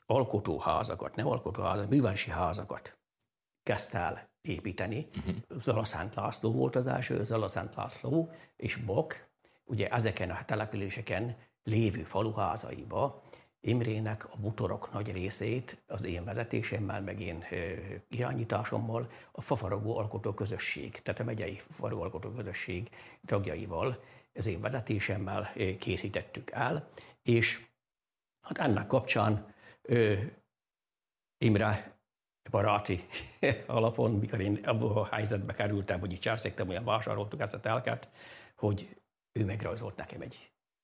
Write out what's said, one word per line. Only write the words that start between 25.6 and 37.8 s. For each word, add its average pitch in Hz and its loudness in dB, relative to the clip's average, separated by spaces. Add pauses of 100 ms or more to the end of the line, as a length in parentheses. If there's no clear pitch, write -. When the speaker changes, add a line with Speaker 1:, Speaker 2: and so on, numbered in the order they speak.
Speaker 1:
készítettük - -4
el, 131 0 (340)
és - 4 (760)
hát - -8
ennek 107 4
kapcsán, 107 4 (280)
ö, 113 6 (1200)
Imre 107 4 (560)
baráti 104 4 (340)
<laughs> - 4 (200)
alapon, 117 4
mikor 107 2
én 101 2
abba 113 4
a - 0
helyzetbe 104 0
kerültem, 101 0
hogy 95 -2
itt 92 -6
Császéktamolyán 104 -2
vásároltuk 107 0
ezt 110 -2
a 110 -6
telket, 117 -2 (460)